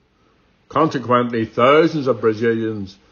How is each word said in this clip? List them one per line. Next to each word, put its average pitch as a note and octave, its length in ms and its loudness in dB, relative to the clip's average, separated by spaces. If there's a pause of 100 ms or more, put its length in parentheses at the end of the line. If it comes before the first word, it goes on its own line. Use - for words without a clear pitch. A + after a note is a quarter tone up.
(680)
Consequently, A#2+ 760 -2
thousands C#3+ 600 2
of A#2+ 120 0
Brazilians A2 760 -2 (140)